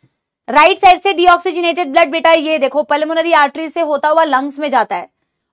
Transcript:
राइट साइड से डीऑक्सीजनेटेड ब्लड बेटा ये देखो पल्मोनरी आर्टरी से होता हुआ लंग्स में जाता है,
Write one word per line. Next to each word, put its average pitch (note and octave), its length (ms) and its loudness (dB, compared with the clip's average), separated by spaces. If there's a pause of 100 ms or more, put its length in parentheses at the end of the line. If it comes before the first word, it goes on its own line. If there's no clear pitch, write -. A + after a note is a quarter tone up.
(500)
राइट D4+ 300 2
साइड F#4 240 4
से G4 120 -2
डीऑक्सीजनेटेड E4+ 760 0
ब्लड E4+ 180 2
बेटा E4 220 0
ये D#4 260 0
देखो B3+ 260 -2
पल्मोनरी D#4+ 500 -2
आर्टरी D4+ 340 0
से E4+ 140 -6
होता D4+ 260 -2
हुआ D#4+ 160 2
लंग्स C#4 340 -4
में D4+ 120 -6
जाता A3 260 -2
है, F3 120 -12 (440)